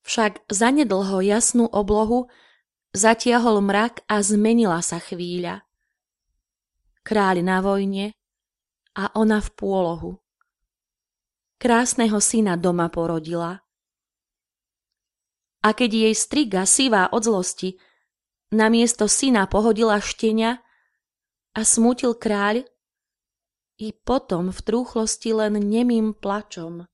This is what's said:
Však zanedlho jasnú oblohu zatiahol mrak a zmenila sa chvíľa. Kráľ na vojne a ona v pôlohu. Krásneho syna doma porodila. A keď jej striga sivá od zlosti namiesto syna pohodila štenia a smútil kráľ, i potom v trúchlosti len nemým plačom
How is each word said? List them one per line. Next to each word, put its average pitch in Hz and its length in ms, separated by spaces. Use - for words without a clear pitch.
Však - 480
zanedlho 196 720
jasnú 226 480
oblohu 214 640
zatiahol 226 640
mrak 202 480
a 208 160
zmenila 208 560
sa 170 160
chvíľa. 175 640
Kráľ 185 400
na 185 160
vojne 196 560
a 196 160
ona 220 240
v 208 160
pôlohu. 175 580
Krásneho 233 640
syna 214 320
doma 175 320
porodila. 165 720
A 214 160
keď 240 160
jej 220 80
striga 214 480
sivá 208 480
od 233 100
zlosti 190 540
namiesto 220 560
syna 220 400
pohodila 214 560
štenia 220 560
a 220 80
smútil 233 560
kráľ, 214 480
i 214 160
potom 190 560
v - 80
trúchlosti 226 720
len 214 240
nemým 220 560
plačom 175 720